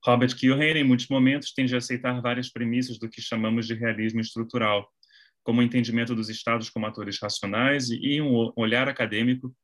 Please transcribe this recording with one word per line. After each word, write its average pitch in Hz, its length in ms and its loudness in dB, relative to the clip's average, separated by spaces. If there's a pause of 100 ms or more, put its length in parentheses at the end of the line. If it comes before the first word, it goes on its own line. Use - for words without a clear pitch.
Robert 123 320 4
Keohane, 151 420 2
em 143 40 2
muitos 123 260 4
momentos, 135 420 2
tende 127 240 -2
a 123 40 2
aceitar 123 420 -4
várias 123 280 -2
premissas 120 480 -2
do 110 120 -8
que 113 120 -16
chamamos 113 460 0
de 113 60 -4
realismo 110 480 -2
estrutural, 113 680 -2 (540)
como 117 160 2
o 120 40 6
entendimento 120 520 0
dos 110 140 -4
estados 110 400 -4
como 110 160 -6
atores 104 360 -8
racionais 120 680 0
e 139 320 0
um 117 340 2
olhar 117 320 2
acadêmico 127 640 0 (100)